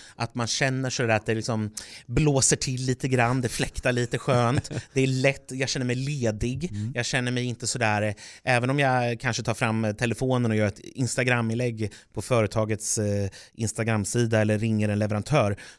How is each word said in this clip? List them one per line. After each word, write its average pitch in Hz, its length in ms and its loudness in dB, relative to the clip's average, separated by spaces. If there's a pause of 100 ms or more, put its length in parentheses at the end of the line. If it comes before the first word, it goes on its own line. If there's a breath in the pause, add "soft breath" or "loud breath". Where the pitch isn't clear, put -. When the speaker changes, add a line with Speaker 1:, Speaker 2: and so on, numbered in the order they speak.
(160 loud breath)
Speaker 1:
Att - 200 -6
man 120 120 -2
känner 131 420 0
sådär 113 260 2
att 104 100 0
det 113 100 0
liksom 107 360 -2 (360 loud breath)
blåser 139 480 4
till 127 300 -4
lite 127 220 -2
grann, 127 340 2
det 120 80 0
fläktar - 420 -4
lite 120 260 0
skönt. 123 540 2 (100)
Speaker 2:
<laughs> - 120 -20
Speaker 1:
Det 135 80 2
är 135 60 4
lätt, 131 440 0
jag 131 180 -4
känner 127 160 -2
mig 123 100 0
ledig. 127 760 -4
Speaker 2:
Mm. 104 240 -4
Speaker 1:
Jag 120 100 -2
känner 123 260 -2
mig 123 140 -2
inte 120 220 -6
sådär, 107 340 0
eh, 104 120 0 (300 loud breath)
även 127 260 2
om 143 100 2
jag 123 400 0
kanske 120 240 -4
tar 117 100 0
fram, 110 320 0
eh, 107 80 0
telefonen 120 580 0
och 107 60 2
gör 107 100 4
ett - 120 -4
Instagram-inlägg 120 1120 -2 (220 loud breath)
på 110 80 -6
företagets, 110 760 0
eh, 101 320 0 (240 loud breath)
Instagram-sida 113 880 0
eller 107 180 2
ringer 107 300 2
en 104 100 0
leverantör, 104 560 2 (240 loud breath)